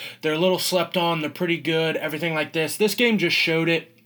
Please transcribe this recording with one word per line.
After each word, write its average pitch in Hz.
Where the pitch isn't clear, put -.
they're 156
a 156
little 180
slept 180
on, 170
they're 147
pretty 170
good, 160
everything 156
like 151
this. 160
This 208
game 233
just 165
showed 165
it, 165